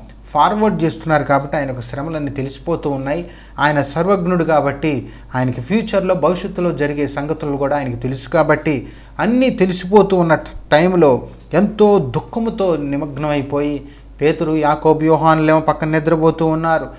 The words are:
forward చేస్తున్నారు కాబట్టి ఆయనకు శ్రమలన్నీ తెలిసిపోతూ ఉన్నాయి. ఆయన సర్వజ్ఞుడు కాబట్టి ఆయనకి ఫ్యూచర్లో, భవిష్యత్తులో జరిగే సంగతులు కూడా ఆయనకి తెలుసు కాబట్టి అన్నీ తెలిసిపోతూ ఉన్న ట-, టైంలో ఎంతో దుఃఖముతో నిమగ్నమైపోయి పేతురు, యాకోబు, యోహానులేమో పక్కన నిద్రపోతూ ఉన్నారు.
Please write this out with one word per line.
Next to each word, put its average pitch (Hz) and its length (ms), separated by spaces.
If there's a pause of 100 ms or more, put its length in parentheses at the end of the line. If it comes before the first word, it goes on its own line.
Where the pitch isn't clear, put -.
(340)
forward 180 480
చేస్తున్నారు 156 420
కాబట్టి 143 320
ఆయనకు 131 240
శ్రమలన్నీ 147 500
తెలిసిపోతూ 147 600
ఉన్నాయి. 143 400 (280)
ఆయన 147 240
సర్వజ్ఞుడు 175 640
కాబట్టి 143 640 (260)
ఆయనకి 127 260
ఫ్యూచర్లో, 185 540
భవిష్యత్తులో 180 560
జరిగే 147 380
సంగతులు 147 480
కూడా 139 200
ఆయనకి 127 200
తెలుసు 131 320
కాబట్టి 147 600 (300)
అన్నీ 247 320
తెలిసిపోతూ 190 680
ఉన్న 170 180
ట-, - 380
టైంలో 156 500 (320)
ఎంతో 208 440
దుఃఖముతో 185 800
నిమగ్నమైపోయి 143 1080 (360)
పేతురు, 156 320
యాకోబు, 151 520
యోహానులేమో 156 560
పక్కన 156 280
నిద్రపోతూ 160 580
ఉన్నారు. 160 400 (120)